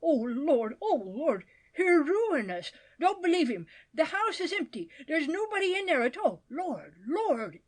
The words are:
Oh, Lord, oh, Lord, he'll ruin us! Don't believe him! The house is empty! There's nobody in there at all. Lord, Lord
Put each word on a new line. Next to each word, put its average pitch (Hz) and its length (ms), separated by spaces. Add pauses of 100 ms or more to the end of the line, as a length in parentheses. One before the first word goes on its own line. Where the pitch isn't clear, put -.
Oh, 277 240
Lord, 247 540
oh, 392 240
Lord, 202 400 (300)
he'll 349 280
ruin 330 480
us! 175 200 (280)
Don't 381 240
believe 349 260
him! 175 180 (260)
The 311 120
house 392 340
is 359 120
empty! 320 380 (180)
There's 311 200
nobody 392 480
in 392 100
there 330 160
at 247 160
all. 285 320
Lord, 262 460 (120)
Lord 240 600